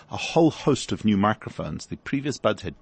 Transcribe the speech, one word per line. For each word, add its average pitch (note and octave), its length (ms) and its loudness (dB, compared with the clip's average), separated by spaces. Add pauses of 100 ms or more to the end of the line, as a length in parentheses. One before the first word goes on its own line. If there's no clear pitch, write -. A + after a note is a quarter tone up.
(100)
a G#2 60 -8
whole D#3+ 340 4
host - 420 0
of G2+ 140 -4
new G#2 100 4
microphones. G2 720 -2
The - 100 -10
previous C#3 400 -6
buds A2 260 0
had F2+ 200 -8